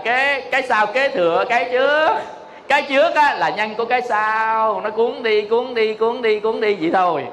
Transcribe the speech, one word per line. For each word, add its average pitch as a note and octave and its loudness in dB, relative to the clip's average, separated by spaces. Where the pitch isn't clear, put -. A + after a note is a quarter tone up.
cái, C4 0
cái C4 -2
sau A3 0
kế C4 0
thừa F3 2
cái B3 0
trước. D4 2
Cái C#4 2
trước D4 2
á, D4 4
là E3 0
nhân G#3+ -4
của A#3 -4
cái A#3+ 0
sau, A3 0
nó G#3+ -4
cuốn B3 -2
đi, G#3+ 2
cuốn A#3+ -2
đi, A3 0
cuốn A#3 -2
đi, G#3+ 2
cuốn A3+ -2
đi G#3+ 2
vậy E3+ -2
thôi. E3+ 2